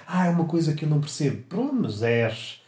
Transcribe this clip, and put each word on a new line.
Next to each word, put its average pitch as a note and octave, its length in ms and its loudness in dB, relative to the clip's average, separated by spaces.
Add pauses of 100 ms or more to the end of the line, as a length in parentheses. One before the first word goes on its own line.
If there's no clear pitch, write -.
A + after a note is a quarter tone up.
"Ah, F3+ 180 2
é E3+ 60 2
uma E3+ 140 2
coisa D3+ 280 0
que D3+ 100 -4
eu D3+ 60 0
não D3 100 4
percebo." C3+ 440 -2
Pronto, C4 320 -2
mas A2 260 -2
és, A#2 680 0